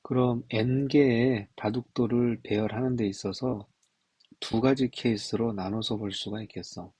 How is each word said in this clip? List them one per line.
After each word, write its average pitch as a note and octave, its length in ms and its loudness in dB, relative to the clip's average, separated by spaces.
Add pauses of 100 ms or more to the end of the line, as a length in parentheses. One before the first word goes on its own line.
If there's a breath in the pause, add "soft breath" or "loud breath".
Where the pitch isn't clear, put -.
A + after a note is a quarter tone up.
그럼 B2 480 2
N개의 B2+ 1040 4
바둑돌을 A#2+ 880 0
배열하는 A2 540 0
데 G#2+ 100 0
있어서 G2+ 580 -4 (760)
두 - 180 -2
가지 C3 300 2
케이스로 A2+ 640 -2
나눠서 G#2 420 -4
볼 G#2 160 -4
수가 G#2+ 300 -8
있겠어. F#2 580 -14